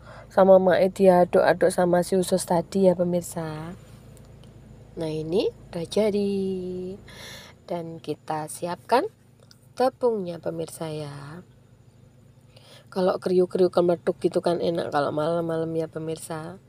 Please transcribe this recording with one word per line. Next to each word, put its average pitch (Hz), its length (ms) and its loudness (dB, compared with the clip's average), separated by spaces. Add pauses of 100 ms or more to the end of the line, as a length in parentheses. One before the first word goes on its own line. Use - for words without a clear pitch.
(300)
sama 190 320 8
Mae 185 320 4
diaduk-aduk 175 800 4
sama 175 320 2
si - 80 -6
usus 185 320 0
tadi 185 400 0
ya 180 80 6
pemirsa. 175 800 -6 (1300)
Nah 160 80 -4
ini 160 400 -2
udah - 320 -12
jadi, 202 480 0 (1400)
dan 165 320 -8
kita 156 560 -8
siapkan 226 560 -2 (640)
tepungnya 226 640 -2
pemirsa 165 560 -8
ya. 147 480 -12 (1500)
Kalau 185 240 0
kriuk-kriuk 185 560 2
kemeduk 175 480 0
gitu 175 240 0
kan 170 160 0
enak 170 320 -4
kalau 147 160 0
malam-malam 165 640 -4
ya 160 160 -4
pemirsa. 160 800 -12